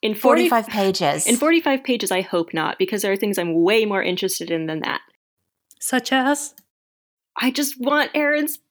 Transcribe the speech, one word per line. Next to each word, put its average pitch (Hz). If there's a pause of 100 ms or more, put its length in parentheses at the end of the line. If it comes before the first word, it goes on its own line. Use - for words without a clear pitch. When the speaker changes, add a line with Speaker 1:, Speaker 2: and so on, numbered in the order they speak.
Speaker 1:
In 220
forty, 320
Speaker 2:
forty-five 233
pages? 185
Speaker 1:
in 240
forty-five 294
pages, 240
I 185
hope 170
not, 160
because 190
there 196
are 196
things 202
I'm 170
way 214
more 196
interested 185
in 165
than 156
that. - (760)
Speaker 3:
Such -
as? 269 (800)
Speaker 1:
I 254
just 277
want 277
Eren's 302 (120)